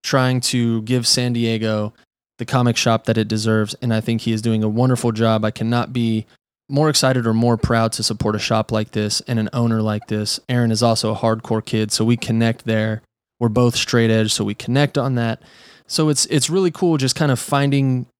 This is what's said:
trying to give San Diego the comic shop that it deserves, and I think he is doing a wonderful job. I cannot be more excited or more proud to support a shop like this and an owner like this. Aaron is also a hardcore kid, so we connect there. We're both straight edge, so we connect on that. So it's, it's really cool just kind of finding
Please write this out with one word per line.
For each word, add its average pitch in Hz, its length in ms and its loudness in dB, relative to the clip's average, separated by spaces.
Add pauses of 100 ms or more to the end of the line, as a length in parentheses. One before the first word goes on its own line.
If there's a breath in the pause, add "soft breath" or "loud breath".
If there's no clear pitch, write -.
trying 127 380 0
to 117 440 0
give 120 220 -2
San 123 280 0
Diego 110 580 -2 (480 soft breath)
the 117 60 -6
comic 120 300 2
shop 113 300 2
that 113 120 2
it 107 100 0
deserves, 110 540 0
and 117 120 -2
I 110 80 0
think 113 200 -2
he 117 100 -2
is 110 100 0
doing 113 220 0
a 107 60 0
wonderful 123 420 2
job. 110 340 0
I 107 60 -2
cannot 117 420 -2
be 113 320 -2 (420 soft breath)
more 147 220 2
excited 127 380 2
or 110 60 2
more 117 240 2
proud 113 360 0
to 110 100 -6
support 107 320 -2
a 104 40 -2
shop 110 320 -2
like 107 200 -2
this 107 300 -2
and 120 180 -4
an 110 140 -2
owner 117 280 0
like 107 260 -2
this. 107 400 -4
Aaron 120 240 2
is 110 100 0
also 113 300 2
a 104 60 -4
hardcore 110 460 -2
kid, 110 280 -2
so 110 140 0
we 120 120 2
connect 117 480 -2
there. 110 360 -2 (380)
We're 117 100 2
both 120 260 2
straight 117 340 2
edge, 110 220 2
so - 120 -2
we 104 120 -4
connect 139 420 -2
on 131 180 -2
that. 117 260 -4 (460 loud breath)
So 156 220 0
it's, 143 180 0
it's 147 220 0
really 180 220 0
cool 165 260 0
just 131 180 0
kind 147 160 2
of 120 80 0
finding 139 680 0 (140)